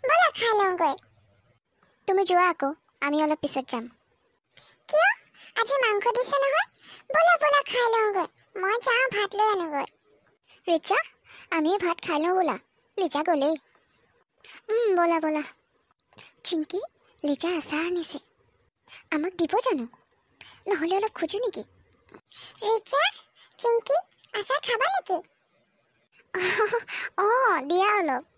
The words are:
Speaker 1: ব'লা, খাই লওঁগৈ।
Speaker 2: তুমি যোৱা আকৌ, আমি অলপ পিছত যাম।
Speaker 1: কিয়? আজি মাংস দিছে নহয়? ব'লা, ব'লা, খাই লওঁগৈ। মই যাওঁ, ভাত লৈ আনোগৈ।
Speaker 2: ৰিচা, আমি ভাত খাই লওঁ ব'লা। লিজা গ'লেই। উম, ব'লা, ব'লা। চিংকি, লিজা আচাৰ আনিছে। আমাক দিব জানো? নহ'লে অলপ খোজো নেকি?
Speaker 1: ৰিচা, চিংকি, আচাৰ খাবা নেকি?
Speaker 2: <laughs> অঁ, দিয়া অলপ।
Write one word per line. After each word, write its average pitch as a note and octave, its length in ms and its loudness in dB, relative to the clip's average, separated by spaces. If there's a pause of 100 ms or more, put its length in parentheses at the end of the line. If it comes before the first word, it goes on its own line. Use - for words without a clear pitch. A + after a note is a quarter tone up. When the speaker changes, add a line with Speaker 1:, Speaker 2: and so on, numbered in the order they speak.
Speaker 1:
ব'লা, D#5+ 260 4
খাই A4+ 280 0
লওঁগৈ। F4 360 2 (1120)
Speaker 2:
তুমি G4 180 4
যোৱা F4+ 240 4
আকৌ, C#4+ 220 -2 (300)
আমি D4 220 0
অলপ D4+ 180 0
পিছত C#4+ 280 -4
যাম। A#3 160 -6 (1040)
Speaker 1:
কিয়? E5+ 220 4 (460)
আজি A4+ 260 0
মাংস G#4 220 0
দিছে B4 320 0
নহয়? C#5 320 0 (400)
ব'লা, E5 340 6
ব'লা, C#5+ 200 4
খাই A#4+ 320 0
লওঁগৈ। G#4 320 0 (340)
মই G4 180 0
যাওঁ, B4 340 2
ভাত G4+ 220 -2
লৈ G#4 120 2
আনোগৈ। E4 400 -2 (800)
Speaker 2:
ৰিচা, F4 320 2 (520)
আমি D#4+ 280 0
ভাত F4 280 -2
খাই D#4+ 120 0
লওঁ F4 180 2
ব'লা। D#4 200 2 (400)
লিজা D#4+ 260 -2
গ'লেই। D#4 320 2 (1120)
উম, A4 280 2
ব'লা, E4+ 240 2
ব'লা। D#4 220 -2 (1000)
চিংকি, E4+ 360 -4 (420)
লিজা D4 260 -2
আচাৰ D#4 380 -4
আনিছে। F4 320 -6 (920)
আমাক D#4+ 220 -2
দিব E4+ 260 -2
জানো? D#4+ 280 0 (840)
নহ'লে F4 280 0
অলপ G#4 180 -2
খোজো F4 240 -6
নেকি? G#4+ 240 -4 (1000)
Speaker 1:
ৰিচা, A4+ 400 0 (560)
চিংকি, A#4 380 0 (360)
আচাৰ B4+ 300 -4
খাবা B4 240 -2
নেকি? F#5+ 320 -2 (1160)
Speaker 2:
<laughs> G4+ 520 -2 (320)
অঁ, G#4+ 480 2
দিয়া F4+ 220 2 (100)
অলপ। C#4+ 260 -2 (140)